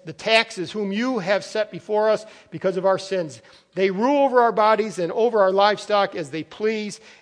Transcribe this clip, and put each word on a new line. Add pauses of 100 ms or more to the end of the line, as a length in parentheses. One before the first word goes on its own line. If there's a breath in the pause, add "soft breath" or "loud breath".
the
taxes
whom
you
have
set
before
us (240 loud breath)
because
of
our
sins. (320 soft breath)
"They
rule
over
our
bodies
and
over
our
livestock
as
they
please, (220 loud breath)